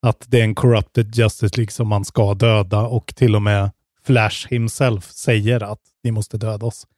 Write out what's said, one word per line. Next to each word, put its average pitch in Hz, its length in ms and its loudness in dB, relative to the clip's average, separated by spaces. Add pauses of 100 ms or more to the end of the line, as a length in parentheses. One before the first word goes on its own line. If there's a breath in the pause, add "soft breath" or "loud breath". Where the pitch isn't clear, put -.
att - 220 -2
det 123 120 4
är 113 40 4
en 107 100 0
corrupted 110 600 0
Justice 110 420 0
League 117 160 -2
som 113 160 -4
man 104 160 0
ska 101 300 0
döda 104 460 2
och 117 360 -4
till 117 200 4
och 104 60 0
med 101 280 0 (360)
Flash 110 440 0
himself 117 600 -2
säger 113 520 0
att 104 180 -10 (240)
ni 117 60 -2
måste 110 280 -4
döda 110 280 -6
oss. - 200 -10 (120)